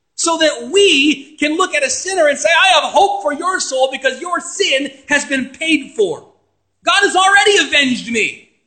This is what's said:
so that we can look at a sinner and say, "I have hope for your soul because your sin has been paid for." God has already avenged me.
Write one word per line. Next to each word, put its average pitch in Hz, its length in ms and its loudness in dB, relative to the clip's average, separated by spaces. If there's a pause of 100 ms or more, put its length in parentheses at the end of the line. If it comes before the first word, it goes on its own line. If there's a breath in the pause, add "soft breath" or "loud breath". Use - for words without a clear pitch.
(140)
so - 240 -2
that 285 320 -2
we 339 680 2
can 302 200 -2
look 349 180 -2
at 294 80 -2
a 262 80 -2
sinner 359 380 0
and 285 100 0
say, 302 100 -2
"I 339 200 4
have 311 240 2
hope 392 300 2
for 294 120 -2
your 349 260 -4
soul 262 300 -2
because 262 300 -4
your 349 200 -4
sin 285 520 -2 (160)
has 285 160 0
been 262 260 -4
paid 320 460 -4
for." 180 360 -4 (520)
God 359 160 2
has 392 160 0
already 392 420 4
avenged 262 520 0
me. 202 380 -4 (180)